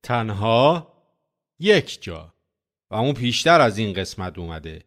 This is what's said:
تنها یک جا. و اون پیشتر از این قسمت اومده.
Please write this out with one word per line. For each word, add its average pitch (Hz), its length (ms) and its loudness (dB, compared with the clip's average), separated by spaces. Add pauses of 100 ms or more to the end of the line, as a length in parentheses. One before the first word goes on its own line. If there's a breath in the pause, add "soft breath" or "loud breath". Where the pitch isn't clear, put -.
تنها 117 880 0 (680)
یک 196 420 0
جا. 80 320 -14 (560)
و 104 40 4
اون 127 180 2
پیشتر 123 480 2
از 107 180 2
این 107 140 -4
قسمت 90 460 -8
اومده. 80 480 -12